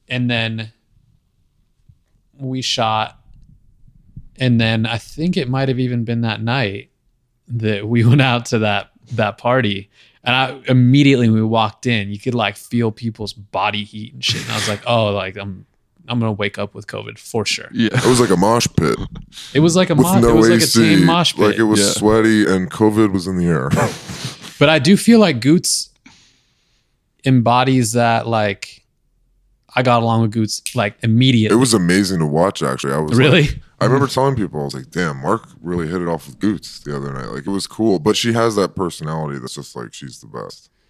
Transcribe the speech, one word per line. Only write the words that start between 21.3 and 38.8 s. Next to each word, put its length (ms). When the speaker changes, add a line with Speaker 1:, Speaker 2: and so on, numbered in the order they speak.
Speaker 1:
pit. 80
Speaker 3:
like, 160
it 60
was 140
Speaker 2:
Yeah. 120
Speaker 3:
sweaty 600
and 200
covid 400
was 160
in 100
the 80
air. 240
Speaker 1:
But 120
I 100
do 180
feel 220
like 220
Goots 480
embodies 680
that, 340
like, 560
I 80
got 180
along 200
with 100
Goots, 300
like, 280
immediately. 520
Speaker 3:
It 40
was 140
amazing 460
to 60
watch, 380
actually. 300
I 60
was 180
Speaker 1:
Really? 260
Speaker 3:
like, 160
I 60
remember 220
telling 280
people, 260
I 20
was 100
like, 180
"Damn, 300
Mark 280
really 260
hit 140
it 60
off 200
with 120
Goots 400
the 160
other 180
night." 160
Like, 160
it 60
was 160
cool. 320
But 160
she 180
has 220
that 200
personality 640